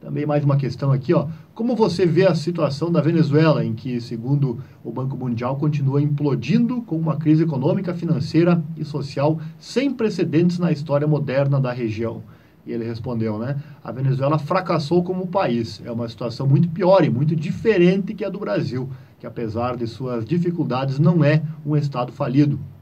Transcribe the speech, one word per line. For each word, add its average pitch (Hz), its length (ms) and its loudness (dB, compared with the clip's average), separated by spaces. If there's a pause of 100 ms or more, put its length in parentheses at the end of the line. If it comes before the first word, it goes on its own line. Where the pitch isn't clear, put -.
Também 143 240 -6
mais 147 180 2
uma 139 140 4
questão 139 340 -2
aqui, 151 220 2
ó. 147 140 2 (280)
Como 240 200 -2
você 196 300 2
vê 170 220 4
a 170 80 4
situação 170 560 -2
da 170 80 4
Venezuela, 147 640 4
em 113 100 -2
que, 120 280 -4
segundo 123 580 -2 (240)
o 120 80 -10
Banco 127 240 -6
Mundial, 123 400 -4
continua 143 460 0
implodindo 147 800 0
com 160 160 -6
uma 160 180 -2
crise 156 280 4
econômica, 165 500 0
financeira 170 680 2 (140)
e 151 80 -8
social 147 560 -2 (180)
sem 262 360 -2
precedentes 175 680 0
na 170 120 0
história 143 360 0
moderna 139 540 2
da 123 100 0
região? 113 500 -4 (420)
E 120 80 -12
ele 117 140 -6
respondeu, 113 540 -4
né? 135 180 -4 (260)
A - 80 -12
Venezuela 135 460 0
fracassou 175 680 0
como 185 220 -4
país. 135 580 -2
É 117 80 -10
uma 117 160 -4
situação 120 380 -6
muito 170 240 4
pior 185 340 4
e 127 60 4
muito 151 260 2
diferente 190 800 2
que 208 100 -8
a 196 60 -4
do 185 80 -8
Brasil, 131 500 -4 (320)
que - 60 -16
apesar 117 500 -4
de 120 120 -6
suas 123 360 -6
dificuldades 139 760 -2
não 160 240 4
é 147 180 4 (240)
um 151 100 0
estado 127 360 -2
falido. 143 480 2 (220)